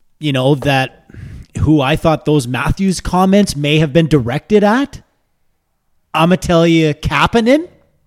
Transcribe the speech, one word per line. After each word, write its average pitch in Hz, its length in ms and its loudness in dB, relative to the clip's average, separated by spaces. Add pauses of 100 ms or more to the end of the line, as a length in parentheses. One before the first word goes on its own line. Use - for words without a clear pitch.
(200)
you 151 120 -4
know, 135 240 0
that, 131 540 -4 (500)
who 151 220 2
I 139 140 0
thought 156 300 -2
those 147 220 0
Matthews 143 540 -4
comments 190 540 0
may 147 240 0
have 151 140 -2
been 165 140 2
directed 151 560 0
at, 240 380 -2 (1120)
I'ma 165 220 2
tell 170 320 0
you 160 260 2
Kapanen 233 760 0 (380)